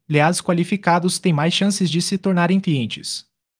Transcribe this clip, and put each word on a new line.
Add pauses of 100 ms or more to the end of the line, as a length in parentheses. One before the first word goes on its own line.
Leads
qualificados
têm
mais
chances
de
se
tornarem
clientes. (360)